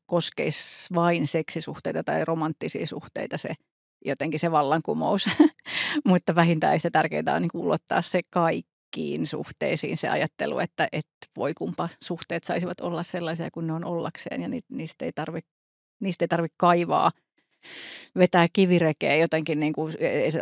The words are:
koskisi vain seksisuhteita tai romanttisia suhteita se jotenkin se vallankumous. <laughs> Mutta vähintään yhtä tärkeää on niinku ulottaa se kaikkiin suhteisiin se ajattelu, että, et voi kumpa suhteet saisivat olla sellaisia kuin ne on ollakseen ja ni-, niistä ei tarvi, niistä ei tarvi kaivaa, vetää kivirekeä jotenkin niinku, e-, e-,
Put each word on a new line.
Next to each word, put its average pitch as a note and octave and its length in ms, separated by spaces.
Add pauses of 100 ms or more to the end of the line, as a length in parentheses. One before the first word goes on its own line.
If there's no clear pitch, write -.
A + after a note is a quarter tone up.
koskisi - 920
vain E3+ 320
seksisuhteita D#3+ 760
tai D#3+ 220
romanttisia D#3+ 600
suhteita - 500
se - 120 (560)
jotenkin D3 340
se E3+ 120
vallankumous. D3+ 760 (400)
<laughs> - 400
Mutta F3+ 300
vähintään E3 400
yhtä E3 160
tärkeää D#3+ 320 (120)
on E3 60
niinku E3+ 200
ulottaa E3+ 400
se F3 280
kaikkiin D#3+ 1000
suhteisiin - 680
se - 120
ajattelu, - 500
että, E3 320
et - 160 (300)
voi C#3 160
kumpa E3+ 360 (120)
suhteet E3+ 420
saisivat F3 380
olla E3+ 220
sellaisia E3 480
kuin E3 160
ne D#3+ 60
on E3+ 120
ollakseen E3+ 560
ja E3+ 60
ni-, A#3+ 220
niistä - 360
ei - 100
tarvi, D#3+ 240 (600)
niistä F#3 220
ei E3 40
tarvi E3+ 200 (100)
kaivaa, E3+ 540 (1040)
vetää F3 360
kivirekeä E3 600
jotenkin D#3+ 440
niinku, D#3 300 (100)
e-, B2+ 280
e-, D#3 40 (100)